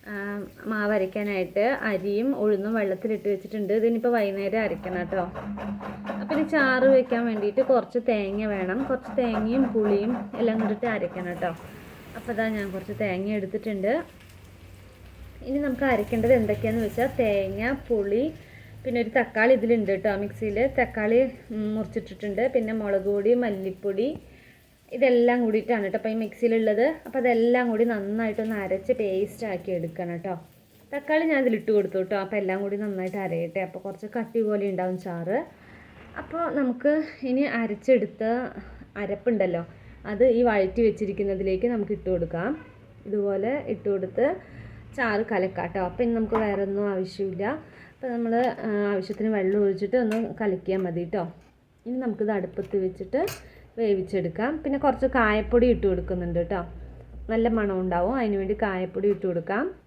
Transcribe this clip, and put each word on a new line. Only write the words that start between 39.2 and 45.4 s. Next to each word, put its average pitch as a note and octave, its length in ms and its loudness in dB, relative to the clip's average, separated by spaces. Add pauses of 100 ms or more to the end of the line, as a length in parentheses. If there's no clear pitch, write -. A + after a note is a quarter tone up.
അത് A3 120 6 (120)
ഈ B3 120 4
വഴറ്റി G3 380 4
വെച്ചിരിക്കുന്നതിലേക്ക് G3 800 0 (100)
നമുക്ക് G#3 240 -2
ഇട്ട് - 160 -6
കൊടുക്കാം. E3+ 340 -2 (600)
ഇതുപോലെ G3+ 440 0 (200)
ഇട്ട് - 200 -6
കൊടുത്ത് F#3+ 320 0 (680)
ചാറ് A3 340 0
കലക്കാം F#3+ 380 0